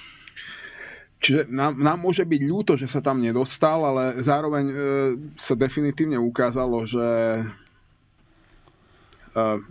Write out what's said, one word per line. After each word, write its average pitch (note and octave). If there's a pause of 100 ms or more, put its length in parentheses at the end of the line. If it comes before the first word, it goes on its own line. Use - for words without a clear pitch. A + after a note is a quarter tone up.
(1160)
Čiže -
nám, C3+
nám E3+
môže F#3
byť D#3+
ľúto, F3+
že C3
sa C3
tam C#3
nedostal, B2+
ale C3
zároveň, C#3+
e, C3+ (580)
sa -
definitívne D3
ukázalo, A#2+
že, A2+ (1900)
e, A2+ (280)